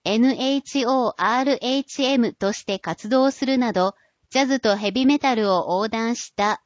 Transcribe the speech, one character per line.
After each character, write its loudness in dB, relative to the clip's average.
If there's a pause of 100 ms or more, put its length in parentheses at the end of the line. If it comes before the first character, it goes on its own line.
エ 0
ヌ 4
エ -2
イ -4
チ -2
オ 0
ー -8
ア 0
ー -2
ル 0
エ -2
イ -2
チ -6
エ 0
ム 0
と -4
し -14
て -4
活 -8
動 4
す -4
る 2
な 0
ど、 0 (380)
ジ 0
ャ 2
ズ 0
と 2
ヘ -2
ビ 0
メ 4
タ 0
ル 2
を 4
横 -2
断 -4
し -12
た -2